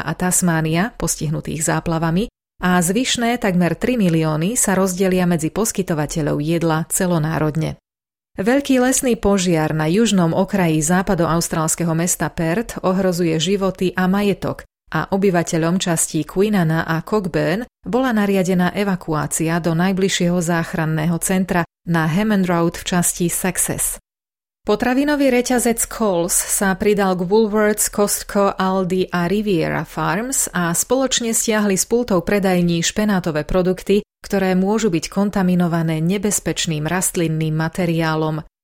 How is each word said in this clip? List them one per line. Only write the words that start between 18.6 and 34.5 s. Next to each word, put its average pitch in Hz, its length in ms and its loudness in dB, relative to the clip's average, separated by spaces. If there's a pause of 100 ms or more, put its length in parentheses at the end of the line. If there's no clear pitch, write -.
evakuácia 165 840 -2
do 165 160 0
najbližšieho 180 640 0
záchranného 165 800 0
centra 185 420 0 (280)
na 165 200 2
Hammond 196 360 2
Road 170 320 2
v - 80 -10
časti 175 440 0
Success. - 720 -4 (640)
Potravinový 269 640 2
reťazec 240 600 0
Coles 185 440 -2
sa - 440 0
pridal 196 400 2
k 180 80 -4
Woolworths, 208 640 2
Costco, 202 640 0
Aldi 185 560 0
a 175 200 -2
Riviera 160 560 0
Farms - 680 -4
a 175 200 -2
spoločne 247 600 0
stiahli 208 440 0
s - 80 0
pultov 233 400 0
predajní 180 560 2
špenátové 180 640 0
produkty, 185 600 0 (160)
ktoré 190 360 0